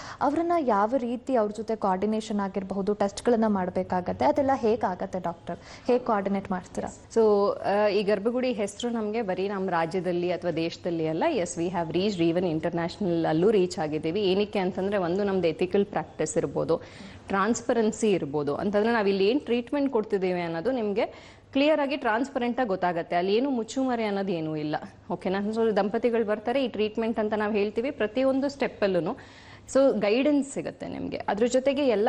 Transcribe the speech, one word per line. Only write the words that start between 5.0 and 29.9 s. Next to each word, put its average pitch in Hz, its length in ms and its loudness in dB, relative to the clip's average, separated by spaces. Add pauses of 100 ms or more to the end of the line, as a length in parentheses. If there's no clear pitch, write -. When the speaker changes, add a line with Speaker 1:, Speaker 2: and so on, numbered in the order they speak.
Speaker 1:
ಡಾಕ್ಟರ್? 170 380 -8 (280)
ಹೇಗ್ 247 180 2
ಕೋಆರ್ಡಿನೇಟ್ 196 460 0
ಮಾಡ್ತೀರಾ? 185 380 -6 (260)
Speaker 2:
So, 208 460 6
ಆ, 208 280 4
ಈ 202 140 2
ಗರ್ಭಗುಡಿ 226 500 0
ಹೆಸರು 214 380 -4
ನಮ್ಗೆ 226 320 -2
ಬರೀ 185 260 -2
ನಮ್ 190 220 -2
ರಾಜ್ಯದಲ್ಲಿ 175 600 0
ಅಥವಾ 170 180 -2
ದೇಶದಲ್ಲಿ 165 580 -2
ಅಲ್ಲ, 165 220 -2
ಎಸ್ 175 280 -2
we 170 100 0
have 170 280 -4
reached 190 340 0
even 180 140 0
international 170 840 -2
ಅಲ್ಲೂ 165 240 4
ರೀಚ್ 185 280 2
ಆಗಿದ್ದೀವಿ. 156 420 -2
ಏನಕ್ಕೆ 202 380 2
ಅಂತಂದ್ರೆ 190 380 -2
ಒಂದು 185 280 0
ನಮ್ದು 190 240 2
ಎಥಿಕಲ್ 180 360 2
ಪ್ರಾಕ್ಟೀಸ್ - 520 -4
ಇರ್ಬೋದು, 156 400 0 (520)
ಟ್ರಾನ್ಸ್ಪರೆನ್ಸಿ 214 840 0
ಇರ್ಬೋದು. 147 440 -2
ಅಂತಂದ್ರೆ 208 360 0
ನಾವ್ 208 160 2
ಇಲ್ಲಿ 196 180 2
ಏನ್ 269 140 2
ಟ್ರೀಟ್ಮೆಂಟ್ 269 520 -2
ಕೊಡ್ತಿದ್ದೀವಿ 190 480 0
ಅನ್ನೋದು 165 300 -2
ನಿಮ್ಗೆ 226 680 -4 (140)
ಕ್ಲಿಯರ್ 294 280 4
ಆಗಿ 277 160 -2
ಟ್ರಾನ್ಸ್ಪರೆಂಟ್ 240 640 -2
ಆಗಿ 247 80 0
ಗೊತ್ತಾಗತ್ತೆ. 180 480 0
ಅಲ್ಲಿ 190 180 2
ಏನು 269 160 2
ಮುಚ್ಚುಮರೆ 247 540 -2
ಅನ್ನೋದು 196 280 -2
ಏನೂ 156 240 -2
ಇಲ್ಲ. 151 200 -2 (360)
ಓಕೆನಾ? 190 260 -2
So 214 380 0
ದಂಪತಿಗಳು 226 480 2
ಬರ್ತಾರೆ, 233 400 -2
ಈ 233 40 0
ಟ್ರೀಟ್ಮೆಂಟ್ 220 500 -2
ಅಂತ 214 180 0
ನಾವ್ 214 160 0
ಹೇಳ್ತೀವಿ, 214 380 0
ಪ್ರತಿಯೊಂದು 262 580 0
ಸ್ಟೆಪ್ಪಲ್ಲೂನು 190 680 0 (520)
so, 254 320 4